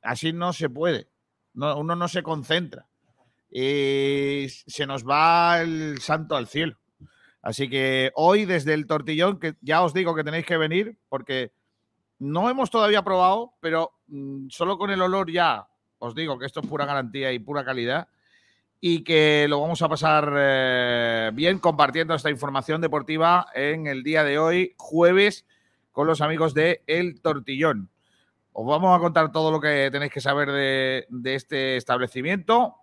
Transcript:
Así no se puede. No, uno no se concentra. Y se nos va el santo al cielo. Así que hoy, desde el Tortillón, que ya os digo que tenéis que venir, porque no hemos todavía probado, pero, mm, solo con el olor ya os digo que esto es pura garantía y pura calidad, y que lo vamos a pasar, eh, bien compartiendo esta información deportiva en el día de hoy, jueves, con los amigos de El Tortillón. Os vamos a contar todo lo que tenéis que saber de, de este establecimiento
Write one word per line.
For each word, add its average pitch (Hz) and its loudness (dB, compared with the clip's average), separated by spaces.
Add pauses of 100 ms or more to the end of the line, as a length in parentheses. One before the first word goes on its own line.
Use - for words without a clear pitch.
Así 127 -4
no 175 -4
se 160 -6
puede. 143 -2 (460)
No, 143 -4
uno 160 -4
no 175 -4
se 180 -6
concentra. 160 -6 (640)
Y 139 -2 (200)
se 143 -6
nos 131 -8
va 170 4
el 156 -4
santo 156 -2
al 123 -2
cielo. 151 -6 (640)
Así 127 -4
que 131 0
hoy, 190 4
desde 156 0
el 151 -4
Tortillón, 160 -2
que 160 -6
ya 156 2
os 165 2
digo 170 -2
que 156 -2
tenéis 160 -6
que 170 -2
venir, 180 -2 (120)
porque 131 -6 (680)
no 160 -2
hemos 262 -2
todavía 208 2
probado, 190 0
pero, 165 -2 (140)
mm, 139 -12
solo 180 -2
con 196 -2
el 190 0
olor 185 0
ya 160 0 (360)
os 120 -8
digo 151 -4
que 131 -10
esto 151 -8
es 139 -8
pura 143 -4
garantía 135 -4
y 123 -4
pura 139 -6
calidad, 127 -4 (720)
y 170 0
que 151 4
lo 143 0
vamos 165 -2
a 160 2
pasar, 151 2
eh, 123 2
bien 170 2
compartiendo 156 2
esta 147 -2
información 143 -4
deportiva 160 2
en 147 -2
el 135 -4
día 156 2
de 143 2
hoy, 175 2
jueves, 180 4 (480)
con 143 0
los 156 0
amigos 156 0
de 160 2
El 170 -2
Tortillón. 139 -2 (600)
Os 113 -8
vamos 180 4
a 170 4
contar 165 2
todo 156 2
lo 156 0
que 143 2
tenéis 143 -4
que 135 -8
saber 139 0
de, 135 0
de 127 -6
este 131 -4
establecimiento 151 -2